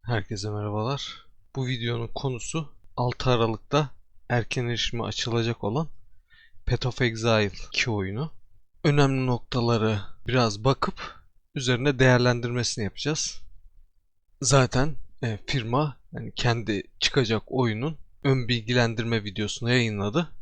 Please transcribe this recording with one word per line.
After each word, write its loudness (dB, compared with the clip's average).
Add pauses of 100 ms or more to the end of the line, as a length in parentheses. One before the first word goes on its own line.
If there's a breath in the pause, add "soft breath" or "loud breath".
Herkese -2
merhabalar. -4 (300)
Bu -4
videonun -4
konusu -4 (280)
altı 0
Aralık'ta 2 (400)
erken 0
erişime -2
açılacak -2
olan 0 (800 soft breath)
Path 0
of -2
Exile 2 (160)
iki -2
oyunu. -2 (520)
Önemli 4
noktaları 2 (280)
biraz 2
bakıp -2 (320)
üzerine 2
değerlendirmesini 4
yapacağız. -4 (1000)
Zaten, 4 (280)
e, -4
firma, 0 (160)
yani, -10
kendi 0 (160)
çıkacak 2
oyunun -2 (260)
ön 2
bilgilendirme 2
videosunu -4
yayınladı. 0 (100)